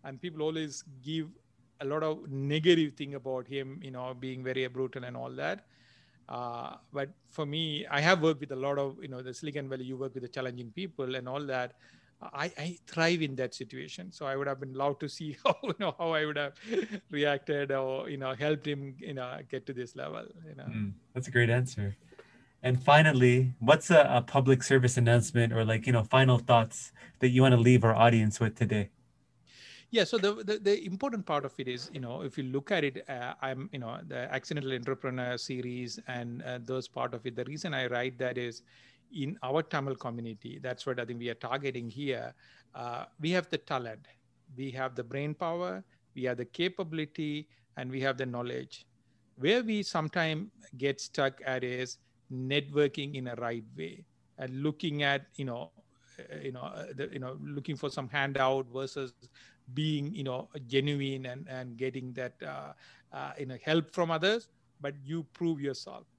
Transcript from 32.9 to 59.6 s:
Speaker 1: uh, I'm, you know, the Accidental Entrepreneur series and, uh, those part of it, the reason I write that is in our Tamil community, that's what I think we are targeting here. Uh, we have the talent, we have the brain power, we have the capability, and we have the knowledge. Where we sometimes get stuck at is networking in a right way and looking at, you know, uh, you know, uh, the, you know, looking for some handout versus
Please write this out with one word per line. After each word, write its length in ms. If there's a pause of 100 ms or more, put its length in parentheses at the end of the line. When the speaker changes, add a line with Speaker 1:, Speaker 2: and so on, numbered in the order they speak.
Speaker 1:
uh, 340
I'm, 300
you 80
know, 260
the 280
Accidental 400
Entrepreneur 640
series 720
and, 340
uh, 220
those 240
part 260
of 120
it, 100
the 100
reason 280
I 140
write 300
that 200
is 260 (520)
in 260
our 220
Tamil 320
community, 680
that's 240
what 140
I 60
think 140
we 100
are 60
targeting 540
here. 440 (400)
Uh, 320 (140)
we 120
have 180
the 80
talent, 480 (520)
we 140
have 240
the 80
brain 300
power, 500 (320)
we 80
have 140
the 80
capability, 1040 (300)
and 120
we 120
have 160
the 80
knowledge. 600 (520)
Where 260
we 200
sometimes 680 (260)
get 240
stuck 440
at 180
is 340 (340)
networking 840
in 120
a 80
right 300 (120)
way 280 (320)
and 240
looking 420
at, 220 (100)
you 100
know, 260 (480)
uh, 220
you 100
know, 100
uh, 240 (100)
the, 160
you 80
know, 220
looking 340
for 140
some 200
handout 640
versus 400 (600)